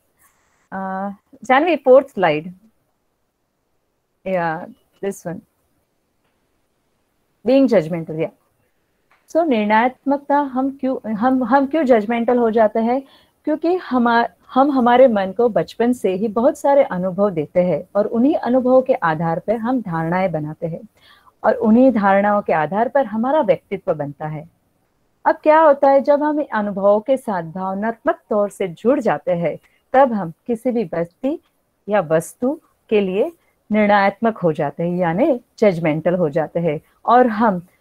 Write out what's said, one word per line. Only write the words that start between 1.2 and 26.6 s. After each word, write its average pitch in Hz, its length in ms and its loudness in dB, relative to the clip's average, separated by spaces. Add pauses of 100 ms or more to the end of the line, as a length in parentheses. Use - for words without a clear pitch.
जानवी, 302 320 2
फोर्थ 277 320 4
स्लाइड। 170 440 -2 (1700)
या, 170 400 -4 (380)
this 196 220 -8
one। 170 140 -10 (2000)
Being 269 220 4
judgmental, 165 520 -2
या। - 80 -2 (1000)
So, 330 200 0
निर्णयात्मकता 254 880 0
हम 269 420 -4
क्यों, 254 320 -6
हम, 254 320 0
हम 269 220 2
क्यों 302 160 -2
judgmental 233 560 0
हो 233 120 0
जाते 214 280 2
हैं? 240 240 0 (420)
क्योंकि 311 300 -2
हमा-, 240 560 0 (240)
हम 277 160 4
हमारे 254 380 4
मन 190 240 -2
को 240 160 0
बचपन 226 440 -2
से 208 220 -2
ही 196 140 -2
बहुत 240 300 0
सारे 277 240 4
अनुभव 185 480 -2
देते 160 300 -2
हैं 175 340 -2
और 208 120 0
उन्हीं 247 280 2
अनुभवों 254 480 2
के 254 120 0
आधार 165 440 -2
पर 208 180 -4
हम 240 240 -2
धारणाएं 175 520 -2
बनाते 156 340 -6
हैं 165 220 -12 (560)
और 214 100 2
उन्हीं 240 380 4
धारणाओं 202 500 2
के - 100 -2
आधार 170 360 -2
पर 269 180 0
हमारा 233 340 -2
व्यक्तित्व 190 540 -2
बनता 143 320 -8
है। 156 220 -12 (760)
अब 320 100 2
क्या 311 260 2
होता 285 300 4
है, 277 100 4
जब 285 220 0
हम 302 180 -2
इन 285 140 -6
अनुभवों 202 460 0